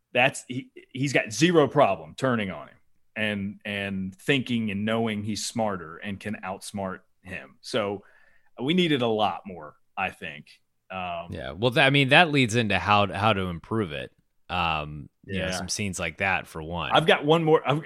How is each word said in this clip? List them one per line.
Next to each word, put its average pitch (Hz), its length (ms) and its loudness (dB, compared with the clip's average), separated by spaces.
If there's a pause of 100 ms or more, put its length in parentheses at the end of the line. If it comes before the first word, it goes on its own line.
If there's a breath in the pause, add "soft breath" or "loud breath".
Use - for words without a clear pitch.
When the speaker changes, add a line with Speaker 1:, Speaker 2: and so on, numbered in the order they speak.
(120)
Speaker 1:
that's, 127 360 2
he, 127 220 -10 (220)
he's 131 220 -2
got 110 180 0
zero 151 360 6
problem 95 480 2
turning 117 340 0
on 71 180 -10
him - 80 -20 (380)
and, 104 520 -4
and 98 500 -6
thinking 123 540 0
and 101 160 -4
knowing 110 360 0
he's 104 220 -6
smarter 90 540 -4
and 101 200 -10
can 107 240 -8
outsmart 95 580 -8 (220)
him. 90 380 -16
So 101 440 -4 (580 soft breath)
we 139 100 0
needed 160 300 2
a 117 40 2
lot 104 380 0
more, 80 300 -14 (240)
I 95 120 -2
think. 76 360 -14 (440)
Um, 87 400 -8
Speaker 2:
Yeah. 69 220 -10
Well, 110 200 -2
that, 139 140 2
I 135 40 4
mean, 139 200 4
that 160 220 6
leads 127 240 2
into 101 220 2
how, 101 340 4
how 104 220 2
to 95 80 -2
improve 90 500 -4
it. 65 180 -8 (380)
Um, 78 600 -4 (180)
you 98 120 -6
know, 92 80 -2
Speaker 1:
Yeah. 92 60 -4
Speaker 2:
some 90 160 -4
scenes 101 300 -4
like 82 200 -6
that 95 280 0
for 80 160 -10
one. 80 300 -4
Speaker 1:
I've 156 140 4
got 185 180 4
one 160 200 4
more. 156 240 4
I've, 147 180 2